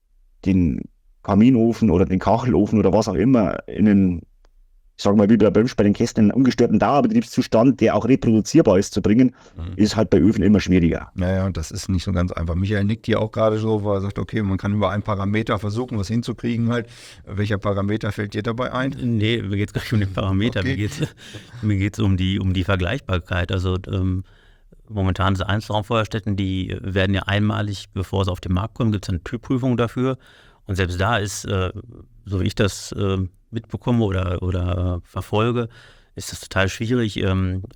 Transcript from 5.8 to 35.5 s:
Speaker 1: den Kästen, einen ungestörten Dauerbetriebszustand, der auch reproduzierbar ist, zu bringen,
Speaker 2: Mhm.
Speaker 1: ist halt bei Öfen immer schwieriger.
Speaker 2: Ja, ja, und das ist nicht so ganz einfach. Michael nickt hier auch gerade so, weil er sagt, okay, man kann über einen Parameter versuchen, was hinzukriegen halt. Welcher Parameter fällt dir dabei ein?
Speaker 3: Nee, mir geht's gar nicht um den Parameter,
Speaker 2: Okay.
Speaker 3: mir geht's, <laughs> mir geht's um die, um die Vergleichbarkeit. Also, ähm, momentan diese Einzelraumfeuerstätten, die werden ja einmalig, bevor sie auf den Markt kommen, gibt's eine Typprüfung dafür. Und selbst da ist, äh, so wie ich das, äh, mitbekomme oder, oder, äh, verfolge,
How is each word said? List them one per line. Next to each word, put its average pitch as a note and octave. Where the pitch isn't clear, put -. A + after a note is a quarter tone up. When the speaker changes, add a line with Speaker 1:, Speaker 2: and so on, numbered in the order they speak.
Speaker 1:
den G2+
Kästen, A2
einen G2+
ungestörten A#2
Dauerbetriebszustand, A#2+
der G#2
auch A2
reproduzierbar A2+
ist, -
zu G2
bringen, B2
Speaker 2:
Mhm. F2+
Speaker 1:
ist G2+
halt G#2+
bei -
Öfen G2
immer G2
schwieriger. F2
Speaker 2:
Ja, F#2
ja, F#2+
und E2+
das D#2+
ist F#2+
nicht F#2
so G2
ganz F2+
einfach. E2
Michael G2
nickt A2
hier G#2
auch G#2+
gerade A2
so, G#2+
weil G2+
er G2
sagt, G2+
okay, A2
man F#2+
kann G2+
über G#2
einen G2+
Parameter G#2
versuchen, A2
was F#2+
hinzukriegen A#2
halt. A#2+
Welcher G#2
Parameter G2+
fällt G2+
dir G#2
dabei A#2
ein? C3
Speaker 3:
Nee, A2+
mir G2+
geht's G#2
gar -
nicht -
um G#2+
den G2
Parameter, G2+
Speaker 2:
Okay. F#2+
Speaker 3:
mir -
geht's, B2+
<laughs> -
mir G#2
geht's G2+
um G2+
die, F#2+
um F#2+
die F#2
Vergleichbarkeit. F#2
Also, F#2
ähm, F#2+
momentan F#2+
diese F#2+
Einzelraumfeuerstätten, G#2+
die F#2+
werden F#2+
ja F#2
einmalig, G#2
bevor G2
sie F2+
auf F2
den F#2
Markt F2+
kommen, A2
gibt's G2+
eine F2+
Typprüfung B2+
dafür. B2+
Und F#2+
selbst F2+
da G#2
ist, G2+
äh, F#2
so F#2+
wie F#2+
ich F#2+
das, -
äh, F#2+
mitbekomme A2+
oder, F#2
oder, F2+
äh, -
verfolge, A#2